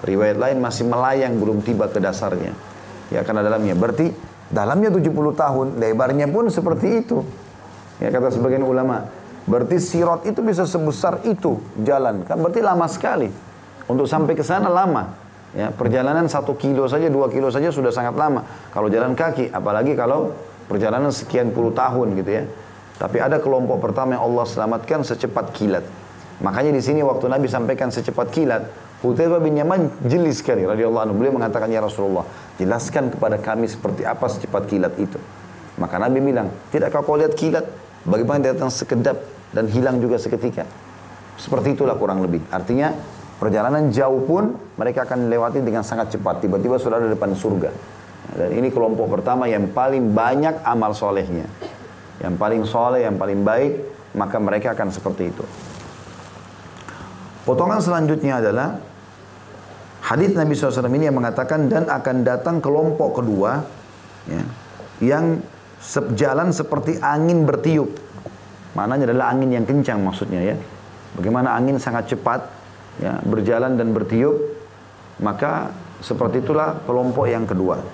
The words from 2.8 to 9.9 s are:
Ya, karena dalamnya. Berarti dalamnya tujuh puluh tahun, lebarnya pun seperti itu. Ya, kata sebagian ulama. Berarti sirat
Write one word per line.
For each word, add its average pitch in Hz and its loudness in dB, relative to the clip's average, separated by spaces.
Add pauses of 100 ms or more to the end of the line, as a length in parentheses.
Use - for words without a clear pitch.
Ya, - 0
karena 107 0
dalamnya. 107 2
Berarti 117 2 (400)
dalamnya 160 2
tujuh 165 4
puluh 151 0
tahun, 131 0
lebarnya 127 2
pun 220 2
seperti 180 2
itu. - -2 (680)
Ya, 110 -2
kata 127 2
sebagian 127 2
ulama. 127 2 (400)
Berarti 123 4
sirat 170 2